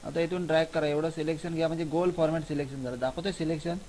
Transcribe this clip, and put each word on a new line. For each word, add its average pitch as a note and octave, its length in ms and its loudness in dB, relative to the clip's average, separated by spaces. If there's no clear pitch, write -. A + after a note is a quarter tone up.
आता D#3 180 0
इथून F3 260 0
drag D#3+ 260 6
करा, D3+ 140 2
एवढं D3+ 240 2
selection D#3+ 440 -2
घ्या, D#3+ 120 2
म्हणजे E3 180 0
goal E3+ 260 2
format D#3+ 360 2
selection C#3 360 -4
झालं. B2+ 160 -4
दाखवतोय D3 320 -2
selection. E3 460 -2